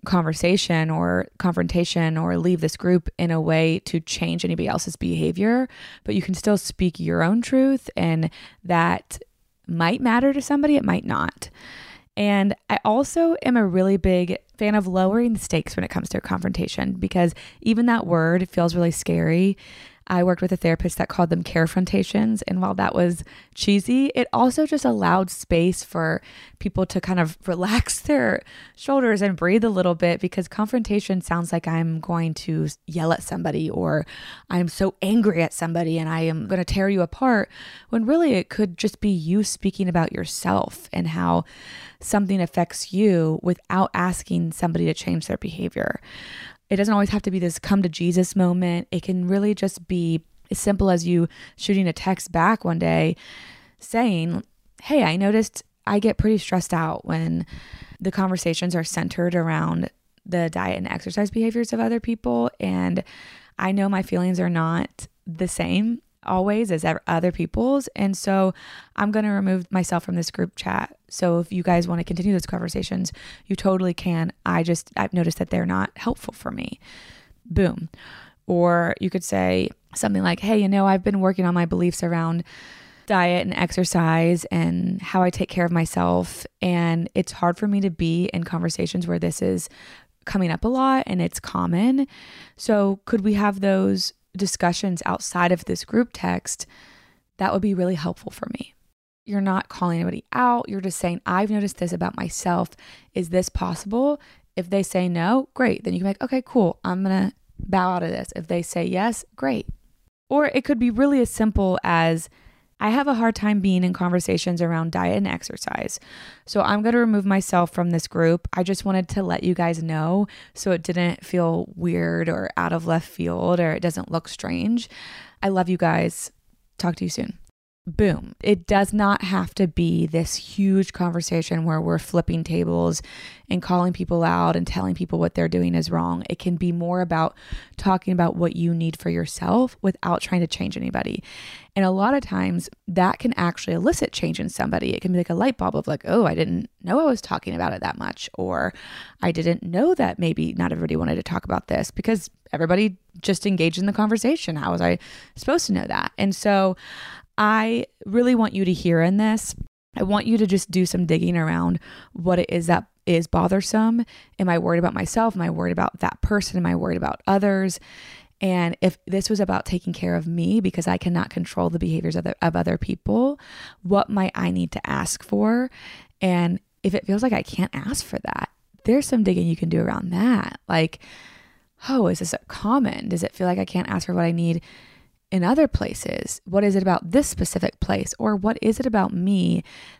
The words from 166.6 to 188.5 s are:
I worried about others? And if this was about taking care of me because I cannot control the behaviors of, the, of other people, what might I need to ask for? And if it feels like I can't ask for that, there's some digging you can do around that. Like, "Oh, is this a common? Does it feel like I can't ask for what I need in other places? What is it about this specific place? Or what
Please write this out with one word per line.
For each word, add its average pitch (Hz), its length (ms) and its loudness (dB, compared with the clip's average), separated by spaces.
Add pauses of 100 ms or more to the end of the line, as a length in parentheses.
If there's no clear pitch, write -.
I 170 100 2
worried 170 220 -2
about - 280 -4
others? 196 540 2 (640)
And 180 400 0
if 185 240 2
this 190 240 -2
was 208 100 0
about 190 240 -2
taking 175 300 -4
care 175 220 -2
of 165 100 -4
me 170 340 0
because 185 260 -2
I 180 120 0
cannot 175 320 -2
control 175 400 -4
the 170 80 -4
behaviors 165 360 -2
of, 170 100 -4
the, - 180 -4
of 165 140 0
other 175 200 0
people, 240 640 -2 (420)
what 196 280 2
might 190 240 0
I 175 160 -2
need 180 220 -2
to - 180 -8
ask - 320 -4
for? 226 480 0 (500)
And 180 400 2 (220)
if 185 120 0
it - 120 -4
feels 202 160 0
like 254 100 2
I - 100 2
can't - 320 -4
ask 208 300 -6
for - 140 -8
that, - 320 -6 (340)
there's 269 220 4
some 226 180 2
digging 175 220 2
you 165 100 2
can 170 140 -2
do 170 100 2
around 175 320 -2
that. 202 560 0
Like, 160 320 0 (880)
"Oh, 247 200 2
is 175 100 0
this 170 160 -4
a - 40 -6 (100)
common? - 600 0
Does 175 140 -2
it - 120 -4
feel 185 120 -2
like 180 120 0
I 190 60 -2
can't 180 240 -2
ask 180 180 -4
for 180 80 -4
what 175 100 2
I 170 80 2
need 170 280 0 (680)
in 185 140 2
other 277 240 4
places? - 760 -6
What 196 200 2
is 202 100 4
it 190 80 4
about 175 300 0
this 277 160 4
specific - 500 -2
place? 196 400 -2
Or 214 160 0
what 202 260 0